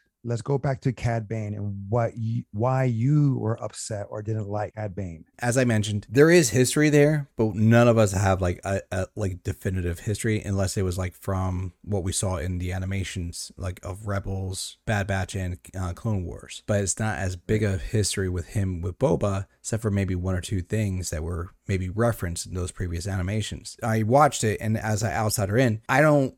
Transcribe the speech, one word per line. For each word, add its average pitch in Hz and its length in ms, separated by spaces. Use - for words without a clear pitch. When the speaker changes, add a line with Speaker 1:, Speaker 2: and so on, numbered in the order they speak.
Speaker 1:
let's 117 160
go 143 160
back 135 240
to 135 100
Cad 117 360
Bane 107 260
and 101 360
what 117 260
you, 113 360
why 131 320
you 131 540
were 113 240
upset 104 480
or 110 120
didn't 107 260
like 104 260
Cad 107 200
Bane. 87 300
Speaker 2:
As 123 200
I 131 60
mentioned, 107 460
there 143 200
is 170 200
history 131 400
there, 147 460
but 110 180
none 117 340
of 113 100
us 104 140
have, 95 300
like, 90 220
a, 98 160
a, 95 160
like, 95 260
definitive 92 580
history 107 420
unless 98 360
it 101 40
was, 90 140
like, 90 180
from 92 580
what 98 220
we 92 80
saw 92 260
in 90 200
the 90 140
animations, 92 880
like, 92 240
of 98 240
Rebels, 98 800
Bad 101 200
Batch, 95 300
and, 90 220
uh, 90 140
Clone 98 320
Wars. - 420
But 101 160
it's - 160
not 107 200
as 92 180
big 107 260
a 98 140
history 95 540
with 90 180
him 95 320
with 90 180
Boba, 98 480
except - 220
for 107 80
maybe 98 240
one 92 200
or 87 60
two 92 220
things 95 480
that 78 120
were 85 280
maybe 92 220
referenced 101 560
in 92 80
those 90 180
previous 85 340
animations. 98 760
I 110 220
watched 139 380
it, 107 180
and 107 180
as 107 240
an 104 100
outsider 104 460
in, 113 280
I 131 140
don't 147 380